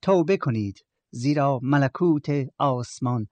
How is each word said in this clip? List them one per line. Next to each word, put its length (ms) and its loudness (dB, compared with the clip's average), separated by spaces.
توبه 360 2
کنید، 420 -4
زیرا 520 0
ملکوت 640 2
آسمان 760 -2